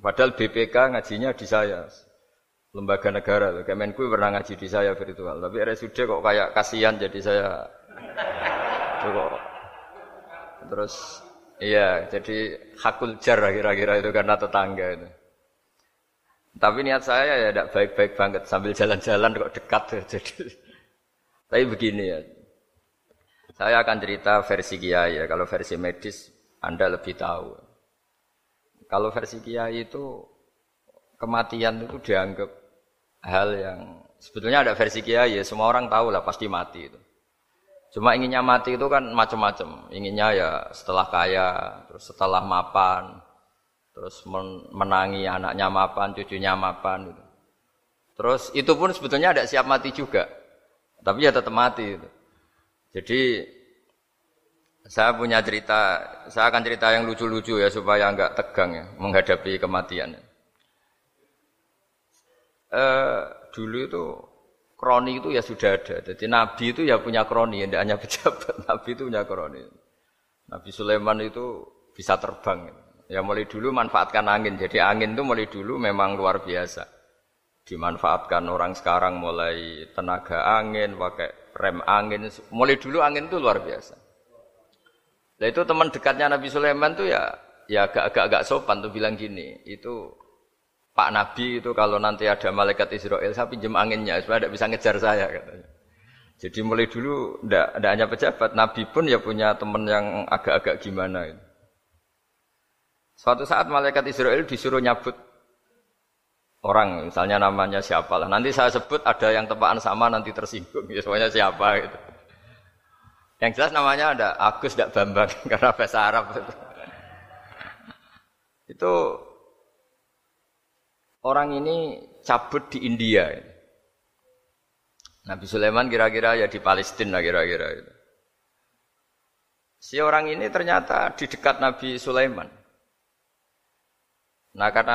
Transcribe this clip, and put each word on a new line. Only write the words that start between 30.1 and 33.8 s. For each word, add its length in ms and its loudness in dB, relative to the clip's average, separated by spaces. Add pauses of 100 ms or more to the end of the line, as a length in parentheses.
kematian 720 -2
itu 80 -12
dianggap 560 -2 (720)
hal 320 2
yang, 220 -8 (420)